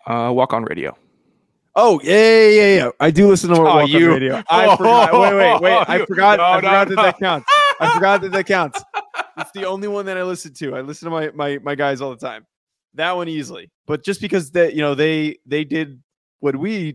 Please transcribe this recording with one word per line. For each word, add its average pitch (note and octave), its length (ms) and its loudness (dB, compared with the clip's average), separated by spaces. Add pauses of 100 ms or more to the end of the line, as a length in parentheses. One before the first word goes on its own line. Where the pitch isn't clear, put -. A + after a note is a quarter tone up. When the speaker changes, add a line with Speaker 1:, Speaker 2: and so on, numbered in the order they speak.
Speaker 1:
Uh, A#2 260 -4
Walk B2+ 180 -2
On A#2 120 -4
Radio. D#2+ 340 -10 (800)
Speaker 2:
Oh, G3 280 2
yeah, E3 120 0
yeah, A3 320 6
yeah, G#3 280 6
yeah. C#3 140 0 (100)
I D#3 120 2
do F#3+ 160 4
listen F3+ 240 2
to E3+ 60 4
Speaker 1:
Oh, D#3+ 60 4
Speaker 2:
Walk D#3 200 4
On C#3+ 40 0
Speaker 1:
you. E3 260 4
Speaker 2:
Radio. C3 360 -2
I F3 260 4
Speaker 1:
<laughs> - 20 -8
Speaker 2:
forgot. A3+ 360 4
Wait, A#3+ 220 4
wait, A#3 260 2
wait. F#3+ 260 2
I E3+ 100 -2
Speaker 1:
You. G3 100 -2
Speaker 2:
forgot. G3 320 2
Speaker 1:
No, E3+ 40 2
Speaker 2:
I F3+ 120 2
Speaker 1:
no, - 60 0
Speaker 2:
forgot G3 260 2
that F#3+ 80 -6
Speaker 1:
no. G#3+ 80 2
Speaker 2:
that F3+ 160 0
counts. F3+ 340 -2 (260)
I A#4 140 0
forgot G3 280 0
that F#3+ 100 -10
that F#3+ 140 -4
Speaker 1:
<laughs> - 20 -20
Speaker 2:
counts. F3 360 -4 (560)
It's C#3+ 120 -12
the G3 140 -12
only G3 220 -8
one G3+ 200 -8
that F#3+ 100 -8
I F3+ 60 -6
listen F3 320 -10
to. C#3 200 -10
I C3 60 -10
listen D3 240 -16
to E3 60 -8
my, D#3 240 -6
my, C#3+ 240 -6
my C#3+ 160 -8
guys C#3 260 -4
all C#3 80 -10
the B2+ 80 -14
time. A2+ 300 -16 (480)
That E3+ 200 -4
one F3 140 -8
easily. C#3+ 400 -12 (160)
But D3+ 180 -8
just G3 160 -8
because F3+ 340 -6
that, E3+ 200 0
you D3+ 80 -4
know, D3 140 -2
they, D#3 500 -4
they D3 180 -6
did C#3+ 380 -8 (380)
what C#3 160 -2
we E3+ 400 -6